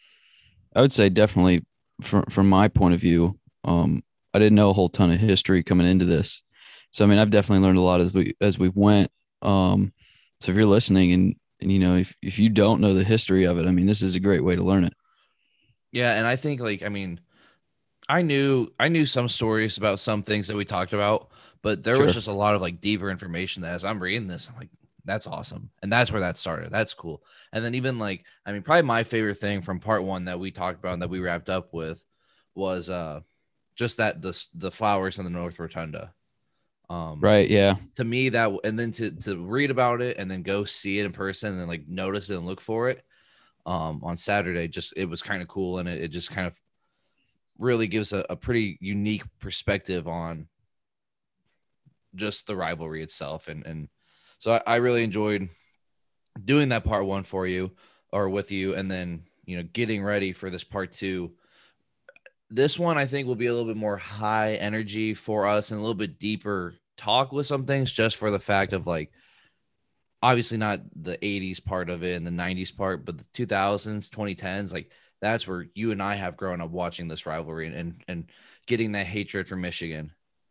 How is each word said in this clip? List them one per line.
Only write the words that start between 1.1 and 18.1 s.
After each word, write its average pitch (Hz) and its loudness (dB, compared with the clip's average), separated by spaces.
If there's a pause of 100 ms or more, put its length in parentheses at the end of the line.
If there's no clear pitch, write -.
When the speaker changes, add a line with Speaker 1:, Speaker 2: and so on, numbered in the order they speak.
Speaker 1:
from, - 2
from 98 4
my 95 8
point 90 6
of 85 2
view, 85 4 (240)
um, 85 2 (320)
I 101 6
didn't 107 8
know 101 8
a - 6
whole 95 4
ton 90 4
of 90 2
history 95 4
coming 87 4
into 92 4
this. 82 0 (480)
So, - 2
I 101 8
mean, 101 10
I've 104 6
definitely 98 6
learned 92 6
a 90 6
lot 90 6
as 90 2
we, 95 2
as 101 2
we've 92 2
went. 101 6 (280)
Um, 98 2 (480)
so - -4
if 92 2
you're 107 6
listening 95 6
and, 92 4 (240)
and, 92 0
you 98 4
know, 90 4
if, 90 0
if 95 -4
you 110 8
don't 107 4
know 98 6
the 92 4
history 98 4
of 87 2
it, 85 0
I - 4
mean, 90 4
this 104 2
is 92 0
a 90 -2
great 95 4
way 90 2
to 92 0
learn 95 4
it. 82 0 (1000)
Speaker 2:
Yeah. 120 2
And 113 2
I 123 2
think, 135 -4
like, 107 -4
I 107 -4
mean, 95 -6 (880)
I 170 2